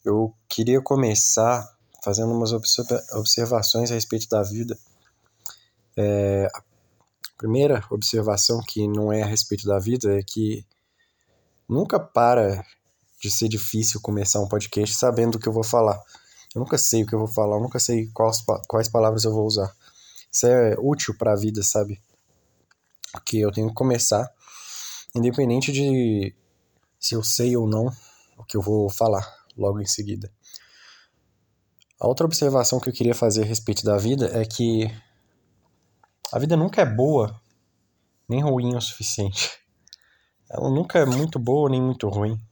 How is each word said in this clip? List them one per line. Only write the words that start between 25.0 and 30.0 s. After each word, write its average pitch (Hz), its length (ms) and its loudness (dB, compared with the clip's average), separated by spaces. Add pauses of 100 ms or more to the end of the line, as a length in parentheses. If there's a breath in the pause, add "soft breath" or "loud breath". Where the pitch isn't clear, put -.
independente 123 560 0
de 127 640 0 (640)
se - 160 -4
eu 110 80 -2
sei 123 340 0
ou 113 100 0
não 110 240 0 (460 loud breath)
o 110 60 -18
que - 120 -10
eu 104 60 0
vou 104 260 2
falar 101 580 -2 (120)
logo 101 220 -2
em 98 60 -6
seguida. 101 460 -6 (1700 loud breath)